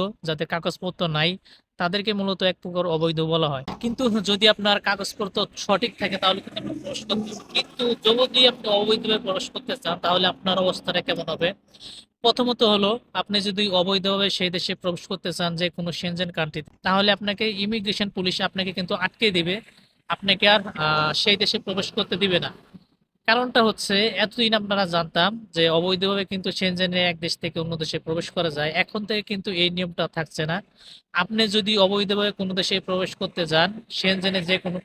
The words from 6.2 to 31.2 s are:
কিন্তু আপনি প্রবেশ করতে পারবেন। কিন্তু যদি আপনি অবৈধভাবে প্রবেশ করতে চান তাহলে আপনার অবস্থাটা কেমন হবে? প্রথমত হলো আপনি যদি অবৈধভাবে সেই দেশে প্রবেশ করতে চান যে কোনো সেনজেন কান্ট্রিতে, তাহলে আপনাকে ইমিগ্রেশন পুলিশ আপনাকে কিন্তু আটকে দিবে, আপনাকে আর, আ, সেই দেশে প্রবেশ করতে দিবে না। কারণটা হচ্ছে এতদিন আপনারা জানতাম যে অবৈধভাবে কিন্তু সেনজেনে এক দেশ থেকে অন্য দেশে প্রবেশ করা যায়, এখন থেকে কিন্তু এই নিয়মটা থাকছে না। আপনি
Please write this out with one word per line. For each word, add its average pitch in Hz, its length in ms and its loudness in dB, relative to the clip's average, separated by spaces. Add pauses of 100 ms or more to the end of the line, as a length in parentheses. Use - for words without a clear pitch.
কিন্তু - 180 -12
আপনি - 220 -8
প্রবেশ - 180 -8
করতে - 160 -4
পারবেন। 214 380 -8
কিন্তু 254 300 -4 (260)
যদি 247 380 4
আপনি 240 220 -2
অবৈধভাবে 214 500 2
প্রবেশ 190 300 -2
করতে - 240 -6 (100)
চান 170 160 -2
তাহলে 180 280 2
আপনার 185 320 -2
অবস্থাটা 180 420 0
কেমন 165 280 -2
হবে? 165 240 0 (680)
প্রথমত 240 420 2
হলো 208 360 4 (140)
আপনি 202 280 -2
যদি 202 280 -2
অবৈধভাবে 190 600 2
সেই 185 200 0
দেশে 180 260 -4
প্রবেশ 175 320 -4
করতে 185 260 -6
চান 170 220 -2
যে 175 140 0
কোনো 175 220 -8
সেনজেন 175 380 -4
কান্ট্রিতে, 156 420 -6 (100)
তাহলে 196 300 4
আপনাকে 202 380 -2
ইমিগ্রেশন 202 600 -2
পুলিশ 185 320 -2
আপনাকে 190 300 -2
কিন্তু 180 240 -4
আটকে 190 360 0
দিবে, 180 300 0 (460)
আপনাকে 196 400 2
আর, 208 200 6
আ, 156 460 0
সেই 202 240 2
দেশে 202 220 0
প্রবেশ 190 320 -4
করতে 202 260 -2
দিবে 180 220 2
না। 143 140 -4 (720)
কারণটা 247 360 4
হচ্ছে 208 320 0 (120)
এতদিন 214 460 0
আপনারা 202 320 2
জানতাম 175 680 0
যে 165 160 4
অবৈধভাবে 185 560 0
কিন্তু 190 260 -6
সেনজেনে 180 500 0
এক 175 180 0
দেশ 165 180 -4
থেকে 170 220 -6
অন্য 165 180 -4
দেশে 160 220 -4
প্রবেশ 165 300 -4
করা 170 200 -2
যায়, 147 220 -2
এখন 185 340 -2
থেকে 208 160 -2
কিন্তু 202 300 -6
এই 175 180 2
নিয়মটা 175 380 -4
থাকছে 160 380 -4
না। 165 120 -2 (560)
আপনি 220 340 0